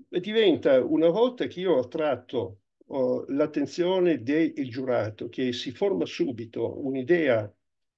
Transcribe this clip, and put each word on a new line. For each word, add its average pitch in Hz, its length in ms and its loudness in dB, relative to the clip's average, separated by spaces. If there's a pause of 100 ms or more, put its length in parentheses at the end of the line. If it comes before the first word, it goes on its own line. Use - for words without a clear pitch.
diventa, 175 720 4
una 160 280 2
volta 226 360 2
che 175 140 -8
io 185 140 2
ho 127 60 2
attratto, 123 800 -4 (260)
oh, 127 420 -2
l'attenzione 151 920 0
del 151 300 0 (180)
giurato, 120 580 -4
che 127 240 -4
si 123 200 -8
forma 185 340 0
subito 120 800 -6
un'idea 131 680 0 (460)